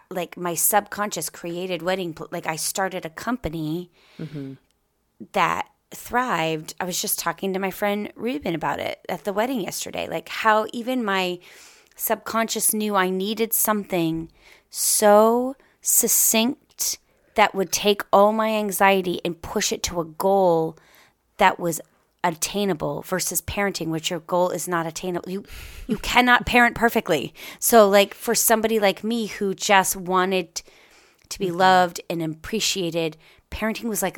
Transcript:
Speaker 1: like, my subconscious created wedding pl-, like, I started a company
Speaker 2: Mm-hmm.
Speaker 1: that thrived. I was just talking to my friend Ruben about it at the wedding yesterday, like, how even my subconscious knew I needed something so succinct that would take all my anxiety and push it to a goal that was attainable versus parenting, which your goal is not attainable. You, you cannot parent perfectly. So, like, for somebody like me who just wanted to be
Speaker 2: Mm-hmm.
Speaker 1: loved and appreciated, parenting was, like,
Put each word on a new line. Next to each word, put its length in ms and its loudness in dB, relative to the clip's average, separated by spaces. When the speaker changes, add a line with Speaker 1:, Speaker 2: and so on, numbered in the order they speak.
Speaker 1:
like, 280 -8
my 180 -4
subconscious 760 -2
created 520 -6
wedding 320 -2
pl-, 180 -14
like, 160 -8
I 80 -4
started 500 -4
a 40 -12
company 840 -6
Speaker 2:
Mm-hmm. 360 -12
Speaker 1:
that 340 0
thrived. 880 -4
I 60 -6
was 160 -4
just 180 -4
talking 340 -4
to 60 -4
my 120 -4
friend 440 -4
Ruben 400 -4
about 240 -4
it 200 -6
at 160 -8
the 80 -4
wedding 280 -2
yesterday, 460 -8
like, 220 -8
how 440 2
even 300 -4
my 360 -2
subconscious 760 -2
knew 220 0
I 140 2
needed 440 -2
something 800 -2
so 840 4
succinct 1160 0
that 200 4
would 180 -2
take 300 2
all 180 8
my 200 -2
anxiety 720 2
and 160 -6
push 320 -4
it 100 -6
to 160 -4
a 60 -4
goal 720 2
that 220 4
was 220 -4
attainable 800 -2
versus 400 -4
parenting, 460 -4
which 220 -4
your 120 -4
goal 280 2
is 180 -4
not 200 -2
attainable. 420 -6
You, 140 -8
you 100 -2
cannot 480 4
parent 300 4
perfectly. 580 0
So, 300 8
like, 240 6
for 200 -4
somebody 460 2
like 240 2
me 240 -2
who 260 -2
just 440 4
wanted 640 -2
to 100 -12
be 80 -2
Speaker 2:
Mm-hmm. 100 -4
Speaker 1:
loved 520 4
and 120 -4
appreciated, 960 -4
parenting 340 -4
was, 160 -4
like, 160 -4